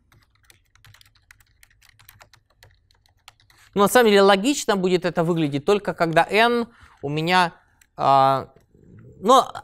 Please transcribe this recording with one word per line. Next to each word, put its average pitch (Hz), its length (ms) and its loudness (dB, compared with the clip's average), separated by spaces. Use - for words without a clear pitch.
Но 196 80 -2
на 202 80 4
самом 233 220 4
деле 196 100 6
логично 202 560 0
будет 180 260 -2
это 170 220 -4
выглядеть 156 400 -4
только 196 280 -2
когда 165 320 0
n 233 440 -2
у 139 80 -12
меня... 165 440 -2
а, 135 560 0
но 247 320 2